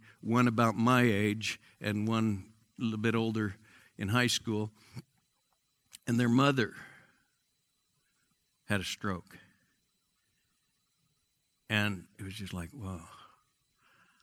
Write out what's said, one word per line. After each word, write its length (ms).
one 260
about 260
my 280
age, 580
and 260
one 380
a 40
little 140
bit 160
older 440
in 100
high 200
school. 440
And 100
their 120
mother 440
had 100
a 60
stroke. 520
And 360
it 60
was 100
just 200
like, 180
whoa. 300